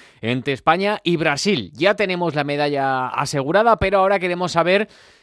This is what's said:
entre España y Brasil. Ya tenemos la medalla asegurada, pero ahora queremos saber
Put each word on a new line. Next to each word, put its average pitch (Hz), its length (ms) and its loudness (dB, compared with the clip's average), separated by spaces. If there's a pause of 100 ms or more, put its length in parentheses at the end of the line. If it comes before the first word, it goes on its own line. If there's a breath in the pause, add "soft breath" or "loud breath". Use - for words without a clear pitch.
(220 loud breath)
entre 127 320 -2
España 190 500 0
y 170 140 0
Brasil. 147 560 -2
Ya 185 240 0
tenemos 180 360 -2
la 143 120 -2
medalla 139 640 -2
asegurada, 156 680 2
pero 196 240 0
ahora 196 200 2
queremos 175 340 -4
saber 180 340 2 (360 soft breath)